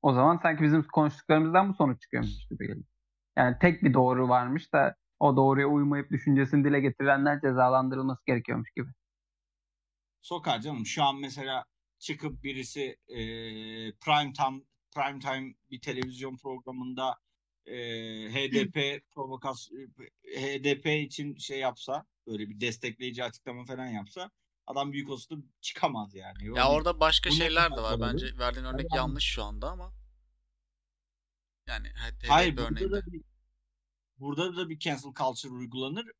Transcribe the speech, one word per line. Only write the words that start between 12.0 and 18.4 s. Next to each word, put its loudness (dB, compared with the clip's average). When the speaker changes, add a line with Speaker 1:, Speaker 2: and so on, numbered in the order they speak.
Speaker 2:
birisi, -8
e, -12
prime 0
time, -2
prime -4
time -6
bir -14
televizyon -8
programında, -8
e, -14
H -4